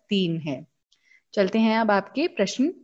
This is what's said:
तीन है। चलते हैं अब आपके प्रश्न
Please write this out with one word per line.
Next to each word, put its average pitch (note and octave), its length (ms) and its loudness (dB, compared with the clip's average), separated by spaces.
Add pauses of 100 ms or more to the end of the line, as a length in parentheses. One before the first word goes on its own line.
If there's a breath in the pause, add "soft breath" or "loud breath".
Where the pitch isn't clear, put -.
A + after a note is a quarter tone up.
तीन F3+ 280 0
है। C#3 300 -8 (640)
चलते G3+ 260 0
हैं A3 200 2
अब A3 120 2
आपके G3+ 360 0
प्रश्न B3 460 -2 (100)